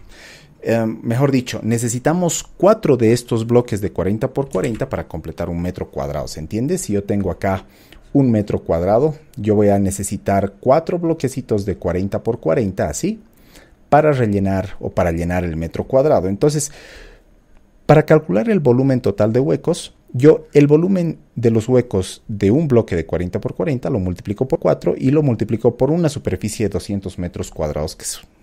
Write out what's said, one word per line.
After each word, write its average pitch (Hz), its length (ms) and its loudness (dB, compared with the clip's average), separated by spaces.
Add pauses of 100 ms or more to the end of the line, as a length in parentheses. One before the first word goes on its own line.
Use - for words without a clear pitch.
(600)
eh, 113 240 0
mejor 123 460 -2
dicho, 123 300 -2
necesitamos 127 800 -2 (140)
cuatro 190 380 4
de 117 180 4
estos 120 320 -2
bloques 120 360 2
de 101 100 -4
cuarenta 107 420 -2
por 139 160 -4
cuarenta 135 400 -4
para 85 180 -6
completar 82 420 -8
un 87 120 -4
metro 90 280 -6
cuadrado, 71 380 -6
¿se - 120 -12
entiende? 117 380 -4
Si 107 160 -6
yo 98 100 0
tengo 101 280 -2
acá 95 340 -4 (480)
un 135 180 4
metro 104 320 0
cuadrado, 107 520 0 (200)
yo 104 200 0
voy 104 140 4
a 101 100 4
necesitar 98 800 -2
cuatro 165 400 2
bloquecitos 131 640 -2
de 95 100 -4
cuarenta 92 480 -4
por 113 160 -4
cuarenta, 113 480 -2
así, 196 320 -6 (720)
para 151 220 6
rellenar 98 680 0
o - 100 -8
para 90 220 0
llenar 85 320 -2
el 82 120 -4
metro 82 280 -6
cuadrado. 131 440 2
Entonces, 147 440 -2 (1120)
para 151 200 6
calcular 180 440 2
el 202 100 2
volumen 131 420 2
total 107 320 0
de 123 60 2
huecos, 151 560 -2 (180)
yo 139 400 6
el 147 140 6
volumen 170 520 2 (160)
de 117 160 2
los 113 160 0
huecos 120 600 0
de 101 240 0
un 156 160 2
bloque 113 280 2
de 80 100 -2
cuarenta 90 360 -4
por - 140 -6
cuarenta 165 340 -4
lo 131 100 -2
multiplico 95 480 -4
por - 120 -2
cuatro - 380 0
y 131 140 0
lo 151 120 2
multiplico 113 520 0
por 131 160 0
una 170 160 0
superficie 101 600 -4
de 95 60 -4
doscientos 95 460 -6
metros 87 320 -8
cuadrados, 76 440 -6
que - 100 -16
su-, - 200 -12 (180)